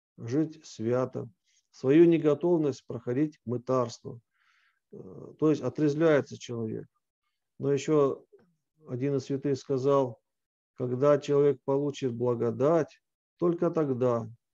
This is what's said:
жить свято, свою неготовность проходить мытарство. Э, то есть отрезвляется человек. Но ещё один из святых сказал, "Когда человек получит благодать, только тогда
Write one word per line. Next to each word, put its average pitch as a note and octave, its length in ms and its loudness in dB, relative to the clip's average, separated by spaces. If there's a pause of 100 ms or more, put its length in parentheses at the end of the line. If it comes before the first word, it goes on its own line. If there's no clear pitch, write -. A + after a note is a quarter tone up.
(180)
жить D3+ 480 -4
свято, B2 640 -4 (420)
свою C#3+ 320 6
неготовность D#3 840 2
проходить B2 600 -4
мытарство. A#2+ 720 -4 (720)
Э, - 480 -18
то D#3 100 2
есть D3 120 -2
отрезвляется C#3+ 760 0
человек. A2+ 500 -8 (720)
Но C3+ 120 -2
ещё C#3+ 540 0 (640)
один C3 280 -4
из C3 80 -2
святых C#3 340 -2
сказал, C3+ 640 0 (560)
"Когда C3 420 2
человек C#3+ 480 2
получит C#3 480 -2
благодать, A#2+ 880 0 (360)
только E3+ 340 0
тогда B2 580 0 (240)